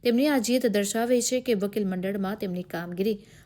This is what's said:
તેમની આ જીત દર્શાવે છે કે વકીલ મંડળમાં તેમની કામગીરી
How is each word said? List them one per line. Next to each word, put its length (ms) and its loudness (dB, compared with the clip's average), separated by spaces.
તેમની 240 4
આ 100 4
જીત 280 2
દર્શાવે 540 2
છે 200 0
કે 140 0
વકીલ 320 -2
મંડળમાં 500 -4
તેમની 260 -6
કામગીરી 560 -4